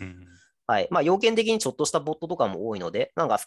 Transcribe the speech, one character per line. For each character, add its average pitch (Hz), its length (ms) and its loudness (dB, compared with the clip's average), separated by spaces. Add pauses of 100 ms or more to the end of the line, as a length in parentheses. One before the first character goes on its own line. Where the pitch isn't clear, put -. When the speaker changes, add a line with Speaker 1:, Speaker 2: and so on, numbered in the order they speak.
Speaker 1:
う - 20 -10
ん。 90 240 -14 (400)
Speaker 2:
は 107 140 4
い。 - 100 0
ま 175 80 2
あ、 - 20 2
要 175 160 4
件 226 160 2
的 226 200 2
に 220 60 0
ち - 80 -2
ょ - 20 -2
っ - 80 -8
と 151 80 0
し - 60 -2
た 160 100 0
ボ 151 100 -6
ッ 156 80 -6
ト 165 80 -10
と 175 80 -4
か 120 140 2
も 95 180 -6
多 107 80 -4
い 95 40 -8
の 85 120 -6
で、 104 240 -2
な 165 80 0
ん 139 60 0
か、 107 180 2